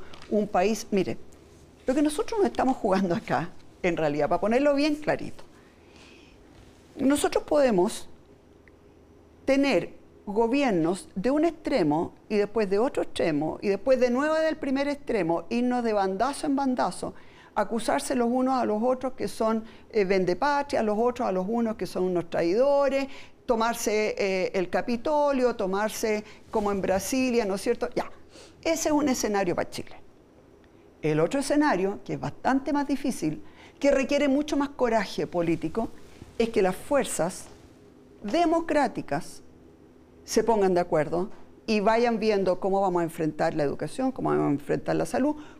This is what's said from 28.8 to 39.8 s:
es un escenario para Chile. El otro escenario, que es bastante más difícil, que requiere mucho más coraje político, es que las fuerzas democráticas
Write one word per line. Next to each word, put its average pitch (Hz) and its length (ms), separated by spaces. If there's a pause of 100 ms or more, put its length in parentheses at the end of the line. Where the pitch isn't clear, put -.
es 302 40
un 294 140
escenario 202 480
para - 120
Chile. - 280 (1080)
El 151 160
otro 170 220
escenario, 254 640
que 160 100
es 139 60
bastante 269 520
más 285 140
difícil, 247 560 (380)
que 285 100
requiere 277 380
mucho 294 280
más 277 120
coraje 220 580
político, 170 600 (500)
es 233 120
que 214 120
las 185 140
fuerzas - 680 (760)
democráticas 311 1200 (800)